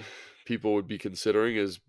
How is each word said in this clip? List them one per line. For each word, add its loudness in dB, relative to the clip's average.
people 0
would 0
be -6
considering 2
is 0